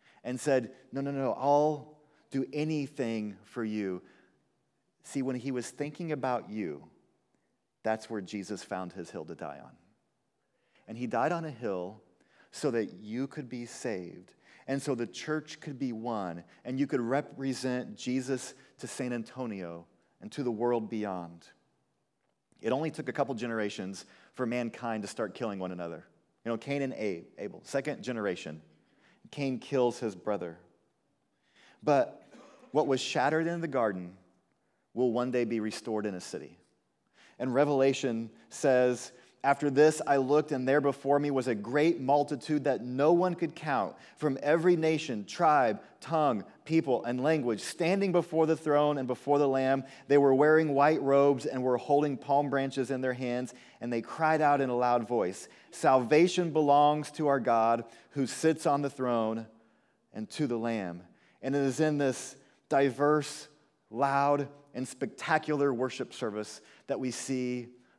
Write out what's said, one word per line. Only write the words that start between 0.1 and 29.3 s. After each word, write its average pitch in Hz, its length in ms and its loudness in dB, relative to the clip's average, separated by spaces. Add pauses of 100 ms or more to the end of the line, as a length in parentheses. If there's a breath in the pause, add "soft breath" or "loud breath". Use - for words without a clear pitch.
and 123 160 -6
said, 131 320 2 (200 loud breath)
"No, 135 100 -6
no, 139 100 -4
no, 135 220 -2
I'll 143 640 2 (360 soft breath)
do 135 200 -2
anything 127 920 -4
for - 200 -8
you." 101 380 -4 (1000 soft breath)
See, - 180 -6
when 127 140 -4
he 127 160 -6
was 123 180 -6
thinking 156 420 -8
about 127 380 -2
you, 82 340 -6 (1000)
that's 110 260 -2
where 110 120 -6
Jesus 95 420 -8
found 92 300 -8
his 90 180 -12
hill 82 140 -10
to 82 100 -12
die 71 280 -12
on. - 80 -20 (1160)
And 113 100 -12
he 123 80 -6
died 120 260 0
on 165 140 -2
a 151 60 -8
hill 104 500 -6 (500 soft breath)
so 143 200 -2
that 113 240 -2
you 110 320 -6
could 135 200 -12
be 120 200 -10
saved, 90 640 -8 (320 soft breath)
and 135 160 -4
so 139 140 -2
the 117 100 -4
church - 540 -8
could 139 180 -12
be 123 160 -4
one, 104 500 -6 (200 soft breath)
and 131 160 -6
you 139 80 0
could 131 140 0
represent 127 920 -4
Jesus 127 600 -4 (240 soft breath)
to 127 80 -10
San 127 260 -6
Antonio 101 720 -8 (360)
and 107 100 -14
to 143 100 -8
the 123 100 -2
world 113 380 0
beyond. 92 560 -8 (1160)
It 113 100 -4
only 147 180 -2
took 123 200 -8
a 120 40 -8
couple 139 220 -2
generations 104 720 -6 (280 soft breath)
for 127 140 -4
mankind 117 560 -6
to 98 40 -8
start 104 280 -6
killing 104 240 -6
one 92 120 -6
another. 85 320 -10 (400)
You 113 60 -6
know, 113 80 -2
Cain 139 240 -6
and 131 120 -4
A-, 95 320 -6 (120)
Abel, 98 260 -12
second 139 380 -6
generation, 101 600 -6 (680 soft breath)
Cain 135 300 -4